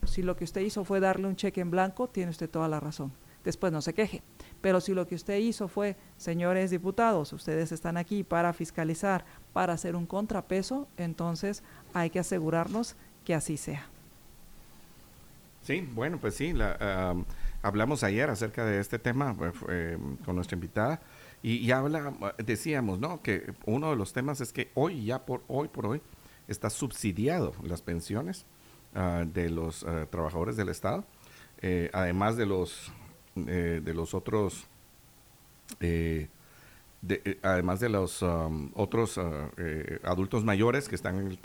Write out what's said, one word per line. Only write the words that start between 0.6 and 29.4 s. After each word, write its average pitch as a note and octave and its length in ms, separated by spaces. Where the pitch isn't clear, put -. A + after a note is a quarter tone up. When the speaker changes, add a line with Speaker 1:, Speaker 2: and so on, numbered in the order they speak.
Speaker 1:
hizo G#3 220
fue G3 160
darle F#3+ 280
un F#3 80
cheque F#3+ 260
en F3 100
blanco, F#3+ 360
tiene F3+ 240
usted D#3+ 180
toda D#3+ 180
la D#3 120
razón. D3 320
Después F3 280
no D3+ 100
se E3 120
queje. - 280
Pero F#3 200
si G3 120
lo F3+ 140
que F3+ 80
usted G3+ 220
hizo A3 320
fue, G3+ 260
señores F3+ 520
diputados, F#3+ 640
ustedes D#3+ 380
están E3 260
aquí F#3+ 260
para E3+ 300
fiscalizar, E3+ 720
para F3+ 200
hacer E3+ 220
un E3+ 100
contrapeso, G3+ 840
entonces E3+ 640
hay E3+ 180
que F3+ 80
asegurarnos E3+ 760
que E3+ 100
así D#3 240
sea. D3 300
Speaker 2:
Sí, E3 200
bueno, C#3+ 260
pues G#2+ 160
sí, E3 180
la, G2 560
am, F2 160
hablamos A2 420
ayer A2+ 260
acerca A2 360
de G2+ 140
este A2 200
tema, B2 420
eh, E2+ 120
fue, E2+ 400
em, C#2 240
con - 180
nuestra F2+ 200
invitada, G#2 460
y, A2+ 140
y A#2 140
habla, C#3+ 420
decíamos, A2+ 600
¿no? D#3 220
Que G#2 320
uno C#3+ 240
de C#3+ 80
los G2 160
temas C3+ 260
es B2 140
que B2 220
hoy, C#3 300
ya B2+ 200
por, B2+ 220
hoy C#3 200
por B2 180
hoy, B2+ 160
está - 220
subsidiado A2+ 840
las E2 180
pensiones, G#2+ 640
ah, F2 320
de E2+ 220